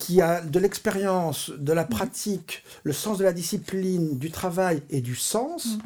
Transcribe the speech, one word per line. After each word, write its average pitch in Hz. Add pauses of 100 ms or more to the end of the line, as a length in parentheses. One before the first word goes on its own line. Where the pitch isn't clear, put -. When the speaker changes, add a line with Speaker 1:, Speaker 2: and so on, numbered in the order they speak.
Speaker 1:
qui 175
a 170
de 160
l'expérience, 190
de 147
la 165
Speaker 2:
Mhm. 156
Speaker 1:
pratique, 202 (180)
le 147
sens 202
de 190
la 185
discipline, 180
du 160
travail 175
et 143
du 123
sens, 240